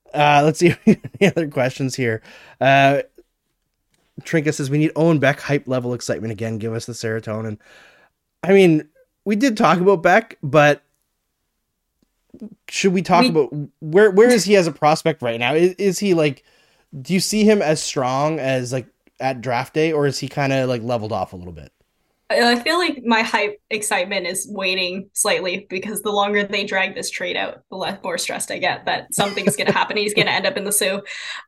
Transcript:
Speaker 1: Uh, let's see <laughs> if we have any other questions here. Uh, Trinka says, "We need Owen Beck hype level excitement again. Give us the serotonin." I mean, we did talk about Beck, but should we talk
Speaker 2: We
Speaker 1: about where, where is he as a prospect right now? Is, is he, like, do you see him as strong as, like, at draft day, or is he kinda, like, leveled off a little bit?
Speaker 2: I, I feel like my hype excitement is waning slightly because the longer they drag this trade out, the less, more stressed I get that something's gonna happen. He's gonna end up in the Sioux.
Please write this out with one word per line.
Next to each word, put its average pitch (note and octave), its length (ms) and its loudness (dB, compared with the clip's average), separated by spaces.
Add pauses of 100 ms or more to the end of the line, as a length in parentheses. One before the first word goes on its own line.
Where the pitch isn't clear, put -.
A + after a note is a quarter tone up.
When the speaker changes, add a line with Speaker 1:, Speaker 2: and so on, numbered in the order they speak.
(120)
Speaker 1:
Uh, D3 300 4
let's D3+ 160 2
see F3 80 4
<laughs> - 180 0
if - 0 -
we A3 100 6
have - 160 -6 (100)
any F#3+ 100 4
other D#3+ 180 -2
questions C3 460 -4
here. A2+ 280 -2 (380)
Uh, C#3 420 4 (1200)
Trinka D#3 280 0
says, C#3+ 160 -6
"We D3 100 0
need D#3 180 2
Owen D#3+ 240 4
Beck C3+ 180 2
hype C#3+ 300 -4
level B2 260 -2
excitement A2+ 380 -6
again. A2 260 -6
Give A2+ 160 -6
us G#2+ 120 -8
the A#2+ 60 -12
serotonin." A2 640 -6 (840)
I F#3 100 2
mean, F3 360 6 (360)
we G#3 120 0
did A3+ 200 2
talk F3 220 4
about F3+ 240 4
Beck, F#3 400 2
but D3 400 4 (1900)
should - 240 0
we F#3 100 0
talk F3 200 4
Speaker 2:
We B3+ 60 4
Speaker 1:
about D#3 220 0 (300)
where, F#3+ 300 4
where G#3+ 180 8
is A3+ 160 4
he G3+ 120 4
as F3 100 4
a D#3 60 -2
prospect D#3 500 0
right A#2 180 -4
now? B2+ 140 0
Is, F3+ 200 2
is F#3+ 240 -2
he, G3 160 0
like, D3+ 300 0 (560)
do E3 140 -4
you F#3 60 2
see G#3+ 240 0
him G#3 180 4
as D3+ 200 0
strong C#3+ 560 -2
as, C3 340 -2
like, C3 140 -6 (340)
at B2+ 200 -4
draft B2+ 340 -4
day, D#3+ 180 2
or D3 140 2
is C3+ 120 -2
he C3+ 100 -6
kinda, C3+ 380 0
like, B2 160 -2
leveled A2+ 300 -4
off F#2+ 200 -4
a F#2+ 40 -16
little F2+ 160 -14
bit? D2+ 200 -18 (580)
Speaker 2:
I, A#3 220 2
I A#3+ 80 -2
feel D#4+ 180 -2
like C#4+ 260 -4
my A3+ 180 2
hype G#3 380 -4 (100)
excitement G3 560 -4
is F#3 220 -8
waning F#3+ 640 -6
slightly F#3 540 -2
because F#3+ 340 -8
the G#3+ 100 -4
longer G3+ 320 0
they G3+ 200 -4
drag F#3+ 300 -4
this G3 160 -10
trade F3+ 260 -8
out, - 340 -8
the F#3+ 60 -14
less, F#3+ 280 -8
more F3+ 140 -6
stressed - 320 -8
I F#3 80 -8
get F3+ 260 -4
that - 300 -6
something's G3+ 420 -2
gonna F#3+ 160 0
happen. F#3+ 240 -2
He's G#3 180 -2
gonna G#3 160 2
end G3 160 -2
up F#3+ 100 -2
in G3+ 80 -6
the G3+ 80 -4
Sioux. G3 300 -2 (460)